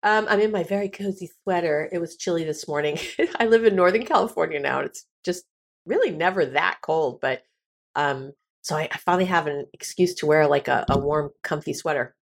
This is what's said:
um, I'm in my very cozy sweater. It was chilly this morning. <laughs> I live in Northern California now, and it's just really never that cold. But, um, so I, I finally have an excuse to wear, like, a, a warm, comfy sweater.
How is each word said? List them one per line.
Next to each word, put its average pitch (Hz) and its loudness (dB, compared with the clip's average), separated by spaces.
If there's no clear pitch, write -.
um, 214 2
I'm 208 2
in 214 2
my 196 -2
very 196 -4
cozy 196 -8
sweater. 165 0
It 175 -4
was 170 -8
chilly 170 -2
this 151 -6
morning. 147 -2
<laughs> 339 -2
I 233 2
live 226 6
in 208 6
Northern 185 4
California 170 0
now, 135 0
and 143 -2
it's - -14
just 180 -4
really 320 0
never 170 0
that 143 0
cold. 156 -2
But, 131 -2
um, 135 -2
so 151 -4
I, 156 -2
I - -8
finally 180 2
have 170 0
an 143 -4
excuse - 0
to 151 -4
wear, 151 6
like, 143 2
a, 131 0
a 139 2
warm, 143 -2
comfy 147 -6
sweater. 139 -4